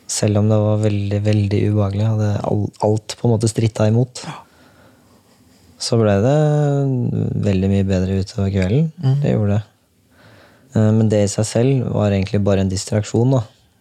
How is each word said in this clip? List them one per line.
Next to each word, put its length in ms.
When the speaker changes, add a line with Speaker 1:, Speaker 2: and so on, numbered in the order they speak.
Speaker 1:
Selv 300
om 100
det 80
var 220
veldig, 440
veldig 360
ubehagelig, 380
hadde 340
all-, 280
alt 400
på 80
en 80
måte 120
strittet 440
imot. 320
Speaker 2:
Ja. 140
Speaker 1:
Så 220
ble 140
det 140
veldig 260
mye 160
bedre 320
utover 320
kvelden. 460
Speaker 2:
Mhm. 240
Speaker 1:
Det 140
gjorde 240
det. 40
Eh, 180
men 160
det 140
i 60
seg 180
selv 460
var 180
egentlig 320
bare 180
en 120
distraksjon, 580
da. 120